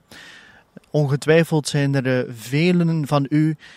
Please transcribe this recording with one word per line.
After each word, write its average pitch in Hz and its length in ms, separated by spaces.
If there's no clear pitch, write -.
Ongetwijfeld 151 800
zijn 139 260
er, 127 240
eh, 123 160
velen 160 720
van 143 220
u, 156 280